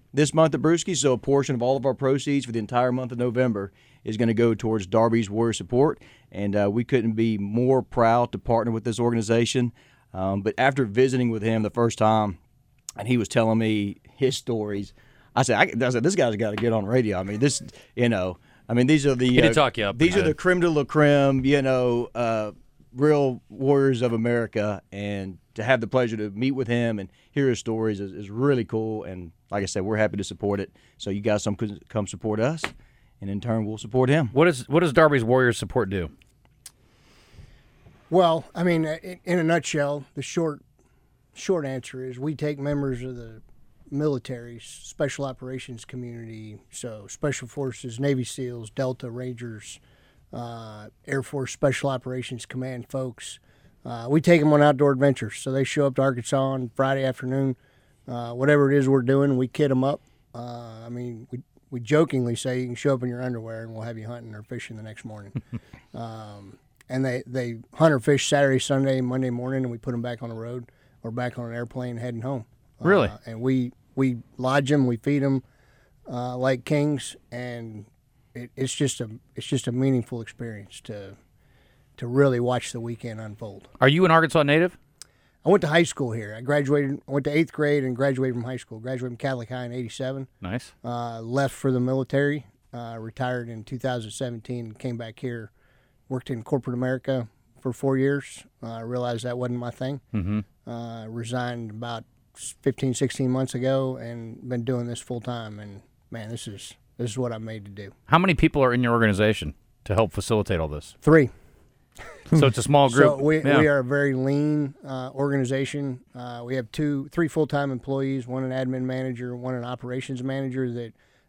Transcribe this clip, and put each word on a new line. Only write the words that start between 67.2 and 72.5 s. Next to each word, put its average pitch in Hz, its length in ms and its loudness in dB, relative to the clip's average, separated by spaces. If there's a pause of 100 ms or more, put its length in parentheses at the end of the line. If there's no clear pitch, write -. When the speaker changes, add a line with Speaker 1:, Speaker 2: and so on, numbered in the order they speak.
Speaker 3:
they 123 300 -6 (160)
hunt 160 200 4
or 131 60 2
fish 139 300 2
Saturday, 139 300 4
Sunday, 135 420 2
Monday 127 280 -2
morning, 127 340 -4
and 120 80 -4
we 117 60 -8
put 123 160 -6
'em 117 80 -4
back 120 220 -8
on 117 60 -10
the 113 60 -10
road 117 340 -10 (340)
or 117 80 -8
back 123 280 -4
on 120 80 -6
an 113 60 -8
airplane 120 440 -6
heading 120 240 -6
home. 127 240 -6 (340)